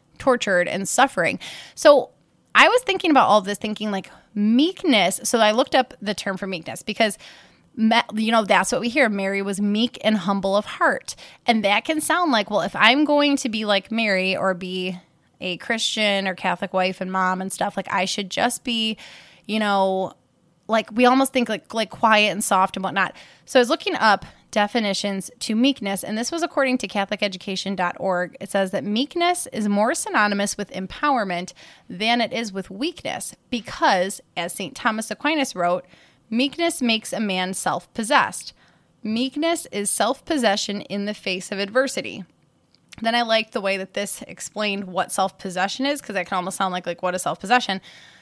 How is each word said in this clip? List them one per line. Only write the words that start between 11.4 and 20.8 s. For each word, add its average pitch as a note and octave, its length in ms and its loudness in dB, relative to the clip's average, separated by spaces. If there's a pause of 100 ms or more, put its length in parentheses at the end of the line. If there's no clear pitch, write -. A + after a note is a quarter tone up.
And A3+ 180 2
that G3+ 200 2
can D#4 160 -2
sound E4+ 300 2
like, G#3+ 180 0
well, G#3 120 0
if F#3 160 -4
I'm B3 280 6
going C#4+ 340 4
to C4 100 -2
be G#3+ 160 -4
like G3 260 2
Mary F#3+ 460 0
or F#3+ 180 0
be F#3 460 -6 (400)
a F3+ 160 -6
Christian G#3 720 0
or F#3 80 -4
Catholic F#3 360 -2
wife F#3 280 0
and F#3 100 -6
mom F#3 300 0
and F#3+ 120 -6
stuff, - 240 -4
like, - 160 -6
I F#3+ 120 0
should G3 260 -6
just - 320 -2
be, A3 340 -2 (500)
you G#3+ 120 -2
know, F#3+ 540 0 (560)
like, A3 240 0